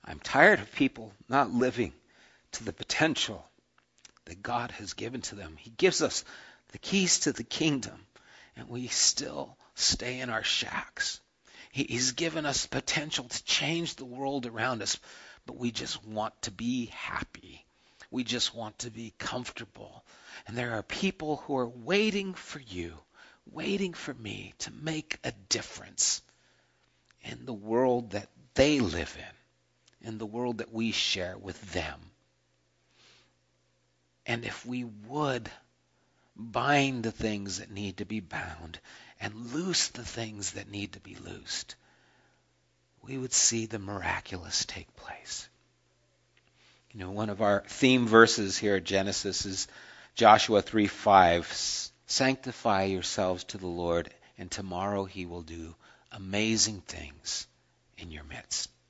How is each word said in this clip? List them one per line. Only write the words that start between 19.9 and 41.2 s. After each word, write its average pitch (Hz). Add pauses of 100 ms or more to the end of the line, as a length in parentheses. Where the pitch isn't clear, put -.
And 113
there 120
are 104
people 156
who 143
are 123
waiting 190
for -
you, 90 (540)
waiting 190
for -
me 98
to -
make 151
a -
difference - (960)
in 120
the 123
world 117
that 101 (260)
they 143
live 85 (840)
in, 113
in 110
the 110
world 117
that 110
we 113
share 92
with 95
them. 78 (2250)
And 117
if 113
we 123
would 117 (840)
bind 127
the 113
things 101
that -
need 98
to 104
be 107
bound 82 (400)
and 110
loose 170
the 113
things 107
that 101
need 101
to -
be -
loosed, - (1300)